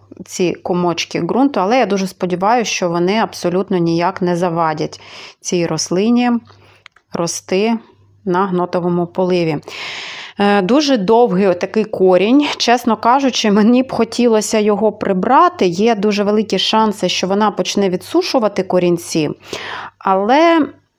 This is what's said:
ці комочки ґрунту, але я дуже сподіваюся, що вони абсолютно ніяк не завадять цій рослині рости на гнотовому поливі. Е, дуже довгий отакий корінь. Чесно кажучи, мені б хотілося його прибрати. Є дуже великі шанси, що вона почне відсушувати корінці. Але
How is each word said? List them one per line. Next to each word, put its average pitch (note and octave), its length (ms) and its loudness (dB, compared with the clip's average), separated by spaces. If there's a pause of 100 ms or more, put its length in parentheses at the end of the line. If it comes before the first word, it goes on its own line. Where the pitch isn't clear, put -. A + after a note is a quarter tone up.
(260)
ці - 280 -2
комочки F3 680 -4
ґрунту, A#3 380 0
але G#3+ 200 2
я A#3+ 60 2
дуже G3 220 -2
сподіваюся, F#3+ 640 -2
що F3+ 180 -2
вони F3 280 0
абсолютно F#3+ 600 -2
ніяк E3+ 440 0
не F3 140 0
завадять E3 680 -2 (400)
цій F3 240 -2
рослині A3 680 0 (840)
рости F#3+ 640 -2 (480)
на F#3 200 0
гнотовому F3 600 -2
поливі. E3+ 540 -2 (760)
Е, G3+ 240 2
дуже C4+ 360 2
довгий G3+ 500 2
отакий G3 380 -2
корінь. G3+ 600 2 (100)
Чесно A#3 400 0
кажучи, A#3+ 540 2
мені A3+ 320 4
б C4 80 -10
хотілося A3+ 680 0
його G#3 320 2
прибрати. A3 760 2
Є G3+ 280 2
дуже G#3 280 0
великі G#3 360 0
шанси, G#3+ 500 0
що - 180 -4
вона G#3 240 2
почне G3 380 0
відсушувати G#3+ 760 0
корінці. F3 640 0 (680)
Але C4+ 720 2 (320)